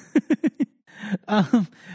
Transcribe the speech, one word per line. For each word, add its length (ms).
<laughs> 540
Um, 400